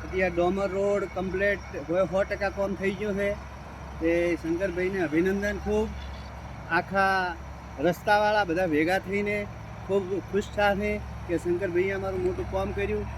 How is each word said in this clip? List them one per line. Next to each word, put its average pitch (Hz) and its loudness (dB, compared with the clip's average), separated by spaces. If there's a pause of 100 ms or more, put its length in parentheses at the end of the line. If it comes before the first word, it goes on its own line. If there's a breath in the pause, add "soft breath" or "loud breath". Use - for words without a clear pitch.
અત્યારે 180 0
ડોમર 190 2
રોડ 196 0
કમ્પ્લીટ 190 0 (300)
હોય, 185 4
સો 190 0
ટકા 196 -2
કામ 196 -2
થઈ 190 0
ગયું 208 -2
છે. 202 0 (680)
તે 170 2
શંકરભાઈને 180 0
અભિનંદન 190 2
ખૂબ. 214 0 (840)
આખા 185 2 (440)
રસ્તાવાળા 208 4
બધા 175 2
ભેગા 160 4
થઈને 208 -2 (400)
ખૂબ 190 0 (120)
ખુશ 202 2 (120)
થયા 202 4
છે 208 0 (280)
કે 170 2
શંકરભાઈએ 180 2
અમારું 190 -2
મોટું 185 0
કામ 190 -2
કર્યું. 202 -2 (120)